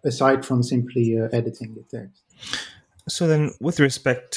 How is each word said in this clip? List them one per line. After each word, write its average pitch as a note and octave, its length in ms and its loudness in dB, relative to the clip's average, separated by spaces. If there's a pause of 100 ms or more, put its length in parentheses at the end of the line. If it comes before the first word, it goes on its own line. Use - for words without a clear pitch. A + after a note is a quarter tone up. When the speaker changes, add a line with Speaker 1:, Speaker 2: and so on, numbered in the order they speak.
Speaker 1:
aside C3+ 400 2
from B2 200 2
simply, A#2+ 560 0
uh, A2+ 120 0
editing A2+ 440 -4
the - 80 -18
text. A#2 400 -16 (840)
Speaker 2:
So - 200 -2
then, D3+ 320 2
with C3 200 -4
respect C3 580 2